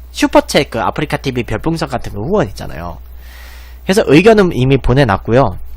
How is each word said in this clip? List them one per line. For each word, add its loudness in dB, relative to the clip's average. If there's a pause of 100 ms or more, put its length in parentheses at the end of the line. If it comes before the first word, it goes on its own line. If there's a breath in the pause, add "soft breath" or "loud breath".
(120)
슈퍼챗 2
그 -4
아프리카 -2
티비 -4
별풍선 -4
같은 -6
거 -8
후원 0
있잖아요. -10 (840 soft breath)
그래서 2
의견은 6
이미 2
보내놨고요. 2 (340)